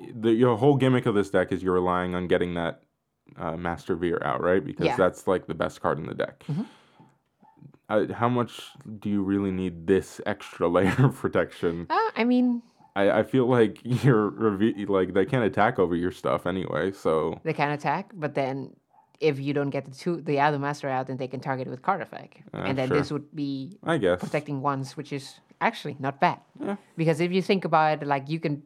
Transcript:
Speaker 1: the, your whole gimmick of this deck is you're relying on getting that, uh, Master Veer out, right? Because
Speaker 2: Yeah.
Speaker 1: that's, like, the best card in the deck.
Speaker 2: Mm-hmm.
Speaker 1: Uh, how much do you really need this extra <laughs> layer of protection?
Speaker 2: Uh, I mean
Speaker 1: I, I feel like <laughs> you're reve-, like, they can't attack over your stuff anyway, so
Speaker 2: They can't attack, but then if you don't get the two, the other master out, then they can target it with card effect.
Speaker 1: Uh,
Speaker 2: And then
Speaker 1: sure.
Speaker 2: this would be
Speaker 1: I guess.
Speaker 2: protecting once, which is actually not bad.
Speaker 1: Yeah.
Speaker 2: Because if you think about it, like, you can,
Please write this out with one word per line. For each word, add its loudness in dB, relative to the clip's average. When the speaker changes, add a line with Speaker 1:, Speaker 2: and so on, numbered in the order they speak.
Speaker 1:
the, 2
your 4
whole 6
gimmick 4
of 2
this 0
deck 2
is -2
you're 2
relying 0
on -4
getting 2
that, -4
uh, -6
Master -4
Veer -2
out, -2
right? 2
Because -2
Speaker 2:
Yeah. 0
Speaker 1:
that's, 0
like, 0
the -6
best -4
card 0
in -8
the -8
deck. -6
Speaker 2:
Mm-hmm. -4
Speaker 1:
Uh, 0
how 0
much -4
do -6
you 0
really 0
need -4
this 2
extra -4
<laughs> 2
layer 4
of 4
protection? -2
Speaker 2:
Uh, 0
I 0
mean 2
Speaker 1:
I, 2
I 4
feel 2
like 4
<laughs> -20
you're 4
reve-, 0
like, 2
they 4
can't 0
attack 2
over 4
your 0
stuff -2
anyway, -2
so -2
Speaker 2:
They -2
can't -2
attack, -4
but -6
then -6
if 2
you -4
don't 0
get -6
the -18
two, -6
the -2
other 2
master -6
out, -4
then -8
they -6
can -10
target -6
it -12
with -12
card 0
effect. -14
Speaker 1:
Uh, -8
Speaker 2:
And -2
then -2
Speaker 1:
sure. 2
Speaker 2:
this 0
would -8
be -8
Speaker 1:
I 0
guess. 2
Speaker 2:
protecting -6
once, -4
which -10
is -12
actually -4
not -4
bad. 2
Speaker 1:
Yeah. -6
Speaker 2:
Because 2
if 0
you 2
think 0
about 2
it, -8
like, -2
you -4
can, -4